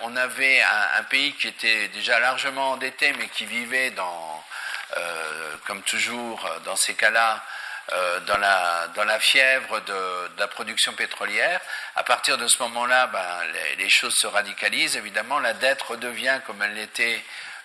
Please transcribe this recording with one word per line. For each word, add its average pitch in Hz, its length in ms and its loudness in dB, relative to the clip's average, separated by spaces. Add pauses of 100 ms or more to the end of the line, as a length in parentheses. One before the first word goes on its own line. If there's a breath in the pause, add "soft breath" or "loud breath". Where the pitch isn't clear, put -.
on 117 160 -6
avait 127 460 4
un, 101 360 4
un 110 60 0
pays 135 300 0
qui - 120 -4
était 110 420 0
déjà 104 300 0
largement 135 540 0
endetté, 131 400 0
mais 117 160 -6
qui - 160 -6
vivait 120 460 -2
dans, 85 540 -6 (520 loud breath)
euh, 80 600 -6 (100)
comme 98 160 -6
toujours, 113 640 -4 (200)
dans 92 100 -4
ces 104 200 0
cas-là, 110 500 4 (480 loud breath)
euh, 90 280 0
dans 101 180 0
la, 87 500 4
dans 101 160 0
la 107 160 2
fièvre 131 600 4
de, 92 480 -4
de 87 120 -8
la 101 80 0
production 113 460 -2
pétrolière. 113 680 0 (340 loud breath)
À - 80 0
partir 127 360 2
de 117 100 0
ce - 140 6
moment-là, 123 460 4
ben, 90 440 -2
les, 80 240 -2
les 98 140 0
choses 117 240 4
se - 120 4
radicalisent. 104 720 0
Évidemment, 107 420 -2
la 123 140 2
dette 127 300 2
redevient, 120 640 -2
comme 104 160 -6
elle 104 120 -2
l'était, 110 480 -2 (420 loud breath)